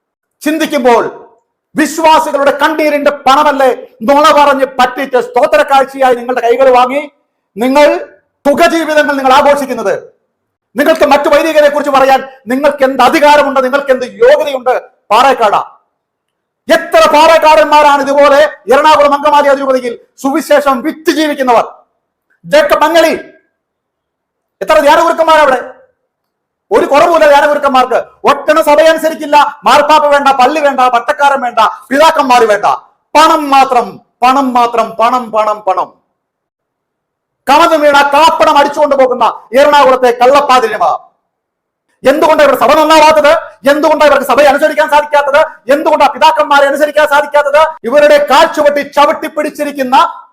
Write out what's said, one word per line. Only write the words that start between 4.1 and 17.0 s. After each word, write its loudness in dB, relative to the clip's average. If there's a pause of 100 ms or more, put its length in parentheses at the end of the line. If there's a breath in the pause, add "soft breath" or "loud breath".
പറഞ്ഞ് 0
പറ്റിച്ച് -4
സ്തോത്ര 0
കാഴ്ചയായി 0
നിങ്ങളുടെ -6
കൈകൾ 2
വാങ്ങി -2 (460)
നിങ്ങൾ 0 (520)
സുഖജീവിതങ്ങൾ 0
നിങ്ങൾ -2
ആഘോഷിക്കുന്നത്? -2 (760)
നിങ്ങൾക്ക് 0
മറ്റു 2
വൈദികരെ 2
കുറിച്ച് -2
പറയാൻ 0 (180)
നിങ്ങൾക്ക് -2
എന്ത് -2
അധികാരമുണ്ട്? 2
നിങ്ങൾക്ക് -4
എന്ത് -2
യോഗ്യതയുണ്ട്? 0 (280)
പാറേക്കാട, -2 (920)
എത്ര 0